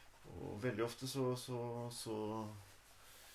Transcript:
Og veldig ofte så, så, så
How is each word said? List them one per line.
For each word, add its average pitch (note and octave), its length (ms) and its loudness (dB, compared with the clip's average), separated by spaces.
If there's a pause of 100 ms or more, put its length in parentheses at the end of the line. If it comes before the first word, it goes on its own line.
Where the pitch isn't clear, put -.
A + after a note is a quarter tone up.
(320)
Og F2+ 320 -2
veldig A#2 200 4
ofte A#2+ 240 0
så, C3 280 6
så, A#2+ 560 0
så A#2+ 240 0 (1200)